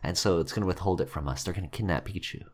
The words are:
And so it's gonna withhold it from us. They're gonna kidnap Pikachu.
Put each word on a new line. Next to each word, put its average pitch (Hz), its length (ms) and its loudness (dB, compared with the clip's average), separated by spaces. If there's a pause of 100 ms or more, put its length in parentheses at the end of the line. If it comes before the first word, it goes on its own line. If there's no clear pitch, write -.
And 90 120 0
so 92 220 6
it's 80 140 0
gonna 104 140 2
withhold 92 340 2
it - 80 0
from 76 180 -4
us. 67 160 -2
They're 92 120 -2
gonna 92 120 -2
kidnap 90 400 0
Pikachu. - 360 -8 (120)